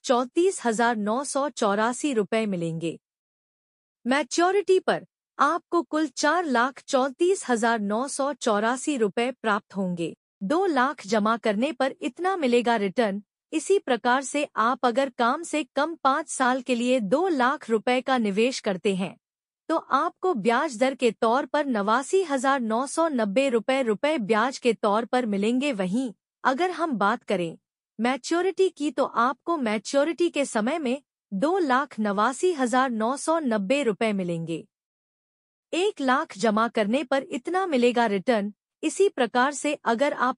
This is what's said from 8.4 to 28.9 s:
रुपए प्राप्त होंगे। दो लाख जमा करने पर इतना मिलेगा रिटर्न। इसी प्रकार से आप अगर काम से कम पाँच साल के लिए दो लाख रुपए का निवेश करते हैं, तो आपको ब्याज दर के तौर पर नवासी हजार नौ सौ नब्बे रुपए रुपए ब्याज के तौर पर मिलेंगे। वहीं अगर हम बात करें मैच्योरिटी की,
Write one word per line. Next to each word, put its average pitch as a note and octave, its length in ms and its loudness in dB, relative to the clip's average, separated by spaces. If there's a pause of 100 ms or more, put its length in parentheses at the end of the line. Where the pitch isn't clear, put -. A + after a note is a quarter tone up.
रुपए A#3 340 0
प्राप्त G#3+ 440 -4
होंगे। F3 400 -4 (280)
दो D#4+ 220 2
लाख C#4 420 0
जमा A3 300 2
करने A3+ 340 0
पर C4+ 300 -2
इतना F4 360 -4
मिलेगा A#3+ 380 2
रिटर्न। G3+ 460 -2 (320)
इसी F#4+ 260 2
प्रकार B3 440 0
से D4 320 -2
आप B3 300 0
अगर C4 240 2
काम B3+ 340 0
से D4+ 200 -4
कम D#4 320 -2
पाँच C#4+ 340 0
साल B3+ 320 0
के B3+ 140 -2
लिए B3 240 2
दो B3+ 280 0
लाख C4+ 420 0
रुपए B3 320 0
का C4 160 0
निवेश A3 420 0
करते G3 360 -2
हैं, F#3 220 -6 (520)
तो E4 60 2
आपको E4+ 580 0
ब्याज A#3 440 0
दर C4 180 0
के A#3 160 0
तौर B3 340 0
पर D4 200 -2
नवासी B3 580 0
हजार C#4 360 0
नौ A3+ 280 -2
सौ E4 200 0
नब्बे B3+ 420 0
रुपए C4 320 0
रुपए C4 360 0
ब्याज A3 400 0
के A#3 160 2
तौर G#3+ 320 0
पर B3+ 200 0
मिलेंगे। A3+ 480 0
वहीं G3 400 -2 (300)
अगर C#4 280 2
हम E4 200 -4
बात G#3 320 0
करें F3 340 -4 (420)
मैच्योरिटी E4+ 680 0
की, D4 220 -6